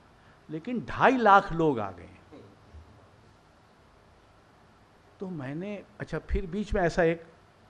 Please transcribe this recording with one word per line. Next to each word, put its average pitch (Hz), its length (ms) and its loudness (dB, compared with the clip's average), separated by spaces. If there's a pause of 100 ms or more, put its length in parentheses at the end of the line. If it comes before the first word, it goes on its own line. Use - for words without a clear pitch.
(500)
लेकिन 160 360 -8
ढाई 220 320 4
लाख 202 360 6
लोग 156 260 0
आ 98 120 -6
गए।" 87 180 -18 (3000)
तो 190 100 -12
मैंने, 175 540 -10 (160)
अच्छा, - 200 -8
फिर - 260 -4
बीच 190 280 -8
में 208 80 0
ऐसा 170 220 2
एक, 165 220 0 (440)